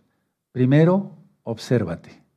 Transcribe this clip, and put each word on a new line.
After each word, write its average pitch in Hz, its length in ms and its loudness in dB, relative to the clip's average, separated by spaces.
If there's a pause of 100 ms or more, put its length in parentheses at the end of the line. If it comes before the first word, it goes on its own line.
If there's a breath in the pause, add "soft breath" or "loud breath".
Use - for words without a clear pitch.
(540)
Primero, 160 640 2 (260)
obsérvate. 110 800 -6 (140)